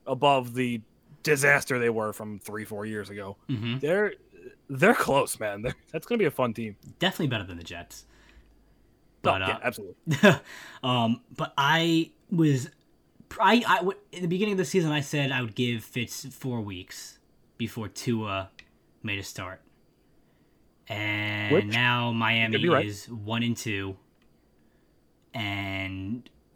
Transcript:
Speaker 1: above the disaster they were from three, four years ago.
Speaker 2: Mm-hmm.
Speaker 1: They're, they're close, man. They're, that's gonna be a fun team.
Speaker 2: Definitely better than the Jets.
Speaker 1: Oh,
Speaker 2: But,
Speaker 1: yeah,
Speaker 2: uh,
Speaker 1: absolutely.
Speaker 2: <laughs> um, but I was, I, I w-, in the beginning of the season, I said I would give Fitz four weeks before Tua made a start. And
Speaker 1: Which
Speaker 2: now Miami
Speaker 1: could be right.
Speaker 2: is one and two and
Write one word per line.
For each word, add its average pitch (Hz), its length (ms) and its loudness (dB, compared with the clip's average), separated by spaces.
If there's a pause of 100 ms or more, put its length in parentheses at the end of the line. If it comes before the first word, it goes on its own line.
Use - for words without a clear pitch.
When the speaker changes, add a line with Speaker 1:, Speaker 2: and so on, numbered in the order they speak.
Speaker 1:
above 131 480 4
the 120 280 0 (420)
disaster 139 560 4
they 117 100 2
were 107 240 -2
from 107 260 -10
three, 104 260 -10
four 104 200 -8
years 107 240 -8
ago. 101 280 -12 (120)
Speaker 2:
Mm-hmm. 120 300 -2
Speaker 1:
They're, 175 340 0 (560)
they're 147 240 6
close, - 460 2
man. 104 240 -4
They're, 123 120 -4 (160)
that's 165 140 -8
gonna 233 140 0
be 196 60 4
a 147 60 2
fun 123 220 0
team. 110 220 -8 (240)
Speaker 2:
Definitely 180 280 0
better 110 180 -2
than 92 120 -12
the 85 60 -14
Jets. - 440 -16
Speaker 1:
Oh, - 40 -20 (1120)
Speaker 2:
But, 95 180 2
Speaker 1:
yeah, 92 140 0
Speaker 2:
uh, - 80 -10
Speaker 1:
absolutely. - 320 -6 (680)
Speaker 2:
<laughs> - 220 -20
um, 120 380 2 (140)
but - 220 -6
I 165 540 4 (180)
was, 151 400 4 (680)
I, 214 280 6
I 180 100 4
w-, 180 200 -2 (140)
in 180 120 -10
the 175 40 0
beginning 196 260 0
of 185 40 -2
the 185 80 0
season, 165 260 2
I 151 100 0
said 139 300 -2
I 127 100 -2
would 113 140 -6
give 120 280 -2
Fitz - 420 -8
four 127 360 -6
weeks - 580 -12 (380)
before 110 320 -6
Tua 104 600 -4 (540)
made 101 160 -4
a 92 40 -8
start. 92 380 -10 (1300)
And 104 680 -2
Speaker 1:
Which 160 120 4
Speaker 2:
now 120 460 2
Miami 113 420 2
Speaker 1:
could - 100 2
be 175 60 2
right. 127 160 4
Speaker 2:
is 104 240 -10
one 113 340 -4
and 117 120 0
two 98 400 -6 (1400)
and 98 960 -6 (260)